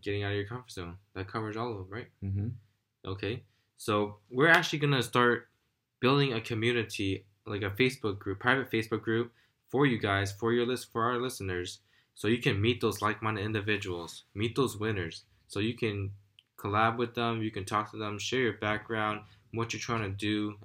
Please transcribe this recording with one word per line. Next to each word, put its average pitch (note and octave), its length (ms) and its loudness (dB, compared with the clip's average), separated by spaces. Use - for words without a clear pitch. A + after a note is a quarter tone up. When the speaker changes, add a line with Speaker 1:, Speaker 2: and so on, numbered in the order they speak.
Speaker 1:
Getting G2+ 220 -2
out G2+ 80 0
of G2+ 60 0
your G2+ 100 -2
comfort A#2+ 240 -10
zone. F2 260 -8
That G2 140 -6
covers G#2+ 300 -4
all A#2+ 140 -4
of G#2 80 -6
them, F#2 100 -10
right? A#2 180 -10
Speaker 2:
Mm-hmm. G2 240 0
Speaker 1:
Okay. G2 380 -6
So G#2 420 0
we're B2+ 180 4
actually E3 320 6
gonna C#3+ 240 4
start A#2+ 460 4
building C#3 340 4
a A2+ 80 0
community, A2 840 -2
like G#2 180 -4
a G2 60 -2
Facebook A2 500 0
group, G2 200 -6
private B2+ 320 2
Facebook A2+ 300 0
group A#2 320 0
for C#3 160 4
you A#2+ 140 4
guys, G2+ 320 0
for A#2 220 0
your A#2+ 120 4
list, B2 260 -4
for A2+ 140 0
our B2 160 0
listeners, F#2+ 580 -6
so - 140 -2
you A#2+ 120 4
can A2 220 2
meet A#2+ 200 2
those G#2 200 0
like-minded G#2+ 440 0
individuals, G2+ 880 -4
meet A#2 220 -2
those B2 220 2
winners, G2 460 -4
so - 140 -4
you A2+ 140 0
can G2+ 360 -2
collab A2+ 400 2
with A#2 180 -2
them, A#2 260 -2
you G#2+ 80 -2
can G2 160 -6
talk G#2+ 240 0
to A2 80 -12
them, G#2 220 -4
share B2+ 220 0
your A2 160 2
background, G#2+ 640 -2
what A2+ 200 -2
you're A2 60 -6
trying A2+ 240 -2
to G2 60 -2
do, G#2 560 -2